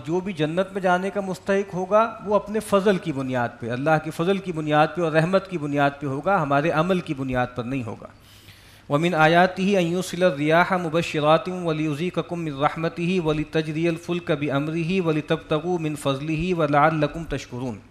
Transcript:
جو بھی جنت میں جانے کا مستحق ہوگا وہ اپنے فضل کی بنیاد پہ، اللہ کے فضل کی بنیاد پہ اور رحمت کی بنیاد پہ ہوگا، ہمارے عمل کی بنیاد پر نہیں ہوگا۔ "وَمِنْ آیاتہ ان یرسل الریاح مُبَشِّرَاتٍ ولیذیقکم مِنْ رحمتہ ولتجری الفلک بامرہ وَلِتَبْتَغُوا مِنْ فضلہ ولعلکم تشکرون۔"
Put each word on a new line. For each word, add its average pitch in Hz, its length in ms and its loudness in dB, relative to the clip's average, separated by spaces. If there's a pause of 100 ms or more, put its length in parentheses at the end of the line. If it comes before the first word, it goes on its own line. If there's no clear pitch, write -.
جو 165 160 -2
بھی 190 120 -6
جنت 170 400 -2
میں 196 80 -6
جانے 185 300 0
کا 202 100 -4
مستحق 196 540 -2
ہوگا 208 500 0
وہ 208 100 0
اپنے 202 260 -2
فضل 196 360 2
کی 165 160 -4
بنیاد 127 360 -2 (120)
پہ، 113 100 -6
اللہ 135 200 0 (140)
کے 156 60 -8
فضل 185 280 0
کی 180 140 -6
بنیاد 151 340 2 (100)
پہ 175 60 -2
اور 156 100 0
رحمت 185 380 2
کی 175 80 -4
بنیاد 143 320 2 (100)
پہ 151 60 -6
ہوگا، 151 360 0
ہمارے 143 280 2
عمل 175 300 2
کی 156 140 -4
بنیاد 127 400 -2
پر 120 100 -6
نہیں 127 180 -4
ہوگا۔ 104 240 -10 (880)
"وَمِنْ 165 220 2
آیاتہ 175 480 6
ان 190 240 2
یرسل 180 360 -4
الریاح 160 500 4
مُبَشِّرَاتٍ 160 760 2
ولیذیقکم 170 920 -4
مِنْ 160 120 -6
رحمتہ 165 680 0
ولتجری 156 680 0
الفلک 170 420 -4
بامرہ 156 760 -2
وَلِتَبْتَغُوا 160 760 -2
مِنْ 151 160 -4
فضلہ 151 580 -2
ولعلکم 151 680 2
تشکرون۔" 123 540 -8 (120)